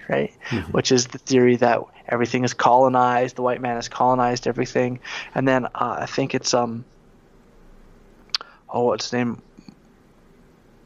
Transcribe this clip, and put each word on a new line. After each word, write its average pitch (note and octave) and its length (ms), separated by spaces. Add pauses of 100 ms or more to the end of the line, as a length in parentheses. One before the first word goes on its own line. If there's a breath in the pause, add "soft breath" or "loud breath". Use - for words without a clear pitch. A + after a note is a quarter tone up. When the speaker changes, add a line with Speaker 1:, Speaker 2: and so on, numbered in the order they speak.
Speaker 1:
right? - 260 (160)
Speaker 2:
Mm-hmm. - 220
Speaker 1:
Which - 220
is B2 140
the - 100
theory B2 400
that A#2+ 240 (260 loud breath)
everything A#2+ 380
is B2 80
colonized, B2+ 840
the C3 60
white B2 180
man B2 160
has A#2 140
colonized B2+ 580
everything. B2 520 (340 loud breath)
And C3 120
then, C3 200
uh, A#2 340
I - 60
think C3+ 280
it's, - 200
um, A#2+ 320 (1800 loud breath)
oh, A#2+ 140
what's A#2+ 220
his - 80
name? A#2+ 280 (1400)